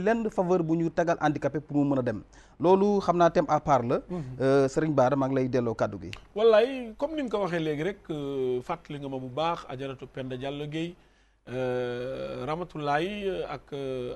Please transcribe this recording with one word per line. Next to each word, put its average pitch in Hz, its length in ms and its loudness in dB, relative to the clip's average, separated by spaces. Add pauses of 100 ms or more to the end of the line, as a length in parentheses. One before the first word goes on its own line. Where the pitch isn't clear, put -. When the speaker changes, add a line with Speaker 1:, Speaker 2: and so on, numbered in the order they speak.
Speaker 1:
lenn 220 280 2
faveur 180 340 2
bu 160 120 2
ñu 165 140 0
tegal 170 300 0
handicapé 147 400 0
pour 143 160 -4
mu 143 80 6
mën 139 140 2
a 127 40 0
dem. 113 200 -2 (360)
Loolu 190 420 6
xam 175 180 2
naa 170 120 8
thème 170 180 2
à 151 120 2
part 135 240 4
la. 127 240 0
Speaker 2:
Mhm. 180 140 -6 (180)
Speaker 1:
Euh, 135 280 6
Serigne 156 260 0
Bara, 131 220 6
maa 131 120 0
ngi 135 80 -2
lay 131 120 2
delloo 120 260 0
kàddu 104 260 -2
gi. 87 100 -12 (240)
Speaker 2:
Wallaay, 226 640 4
comme 311 160 -4
ni 302 80 -4
nga 240 80 -4
ko 208 140 -2
waxee 170 160 -2
léegi 156 240 -2
rek, 196 140 -4 (120)
euh, 139 520 -2
fàttali 160 360 -10
nga 143 100 -8
ma 135 100 -6
bu 131 100 -8
baax 160 400 -4
Adjaratou 131 400 -10
Penda 131 280 -10
Diallo 143 300 -6
Guèye, 165 300 -8 (520)
euh, 127 960 -6
Ramatoulaye, 160 840 -4
euh, 175 200 -4
ak, - 260 -12
euh, 131 420 -6